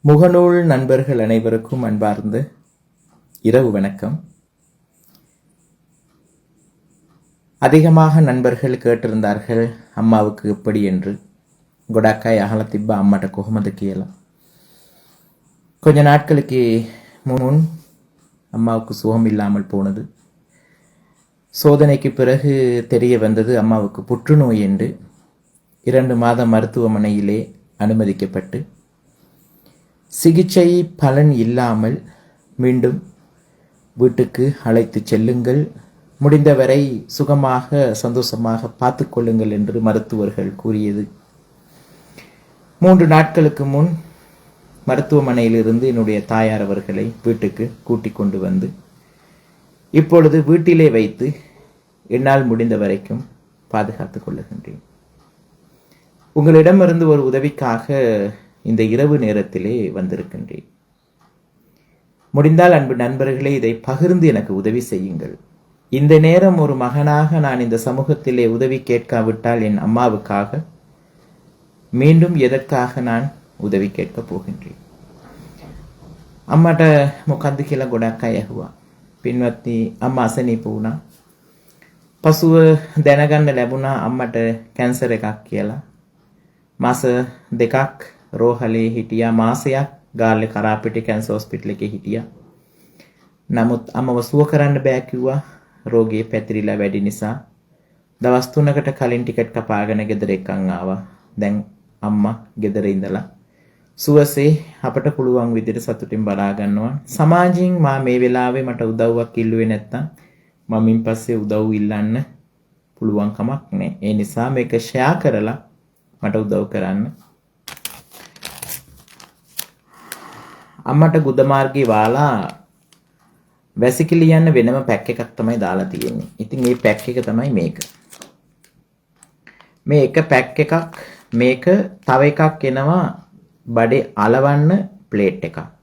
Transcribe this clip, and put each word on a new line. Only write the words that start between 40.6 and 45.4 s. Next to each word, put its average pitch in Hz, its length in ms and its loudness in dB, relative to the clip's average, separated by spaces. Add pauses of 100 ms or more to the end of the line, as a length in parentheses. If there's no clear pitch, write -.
மூன்று 180 280 6
நாட்களுக்கு 156 580 4
முன் 143 240 2 (960)
மருத்துவமனையிலிருந்து 123 960 2